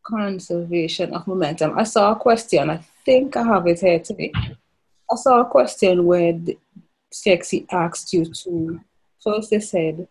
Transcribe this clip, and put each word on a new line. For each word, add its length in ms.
conservation 1120
of 140
momentum. 500
I 60
saw 300
a 20
question, 560
I 60
think 320
I 60
have 240
it 120
here 200
today. 360
I 800
saw 260
a 40
question 600
where 280
the 240
C 180
X 180
C 220
asked 420
you 120
to, 540
first 300
they 80
said 520